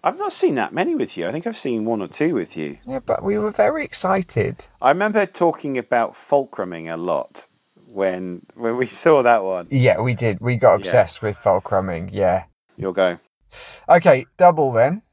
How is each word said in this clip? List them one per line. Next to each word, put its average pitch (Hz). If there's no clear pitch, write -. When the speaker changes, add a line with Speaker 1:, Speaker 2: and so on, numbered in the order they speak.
Speaker 1:
I've 277
not 403
seen 370
that 113
many 202
with 120
you. 85
I 101
think 165
I've 220
seen 117
one 113
or 95
two 151
with 87
you. 76
Speaker 2:
Yeah, 262
but -
we 202
were 214
very 262
excited. -
Speaker 1:
I 127
remember 208
talking 156
about 117
Fulcruming 90
a -
lot 82
when, 92
when 117
we 127
<laughs> -
saw 151
that 120
one. 92
Speaker 2:
Yeah, 123
we 123
did. 107
We 120
got 120
Speaker 1:
Yeah. -
Speaker 2:
obsessed 95
with 104
Fulcruming, 92
yeah. 92
Speaker 1:
Your 92
go. 90
Speaker 2:
Okay, 165
double 160
then. 135